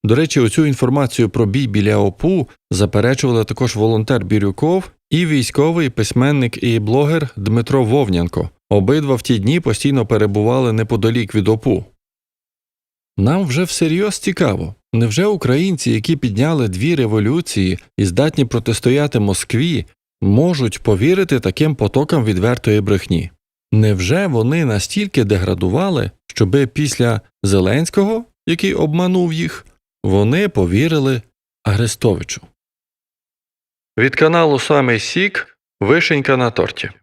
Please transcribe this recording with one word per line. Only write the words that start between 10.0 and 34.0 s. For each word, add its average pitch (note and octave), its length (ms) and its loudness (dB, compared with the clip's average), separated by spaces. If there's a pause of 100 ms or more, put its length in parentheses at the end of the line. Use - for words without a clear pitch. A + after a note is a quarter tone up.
перебували A2 680 0
неподалік A2 600 0
від G#2 140 2
опу. A2 360 0 (1300)
Нам D3 280 2
вже D3+ 200 -2
всерйоз F3 540 -2
цікаво, G2+ 560 -2 (180)
невже A#2 340 2
українці, E3 640 0
які A2+ 260 0
підняли C3 520 0
дві G2+ 260 -2
революції G#2+ 840 0 (200)
і G2+ 60 2
здатні B2 400 0
протистояти A#2+ 760 0
Москві, A2+ 680 -2 (360)
можуть B2+ 600 2
повірити C#3 580 2
таким D3 340 0
потокам C3 500 0
відвертої G#2+ 560 2
брехні? F#2 500 -2 (420)
Невже G#2+ 540 2
вони C#3 380 0
настільки C3 600 -2
деградували, G2 880 0 (160)
щоби B2 400 0
після A#2+ 540 -2 (220)
Зеленського, D#3 800 0 (220)
який E3+ 280 -2
обманув F3 580 0
їх, E3+ 340 -6 (380)
вони G#2+ 440 2
повірили C3 720 0 (400)
Арестовичу? A2 760 -2 (1600)
Від B2+ 180 0